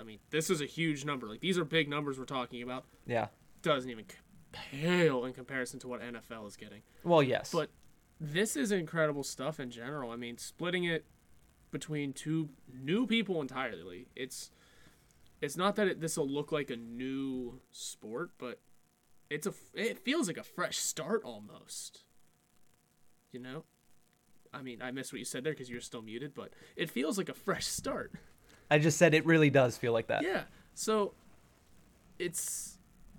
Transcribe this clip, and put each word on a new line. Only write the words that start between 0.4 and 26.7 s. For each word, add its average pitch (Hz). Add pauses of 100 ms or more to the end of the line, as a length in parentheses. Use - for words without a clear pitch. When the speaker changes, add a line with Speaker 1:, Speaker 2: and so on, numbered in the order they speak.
Speaker 1:
is 170
a 143
huge 151
number. 135
Like, 107
these 175
are 170
big 151
numbers 143
we're 131
talking 123
about. 127 (220)
Speaker 2:
Yeah. 113 (360)
Speaker 1:
Doesn't 131
even 110
c-, - (360)
pale 151
in 127
comparison 127
to 123
what 123
N 120
F 110
L 110
is 101
getting. 107 (200)
Speaker 2:
Well, 170
yes. 123
Speaker 1:
But 156 (500)
this 160
is 254
incredible 156
stuff 143
in 127
general. 120
I 117
mean, 120
splitting 175
it 165 (680)
between 143
two 156 (220)
new 147
people 196
entirely, 104
it's, - (880)
it's 165
not 196
that 208
it, 165
this 156
will 151
look 147
like 143
a 123
new 127 (140)
sport, 120
but 123 (680)
it's 151
a -
f-, -
it 202
feels 269
like 160
a 107
fresh -
start 185
almost. - (1300)
You 123
know? 131 (880)
I 120
mean, 123
I 127
missed 131
what 127
you 110
said 127
there 151
'cause 139
you're 120
still 117
muted, 117
but - (240)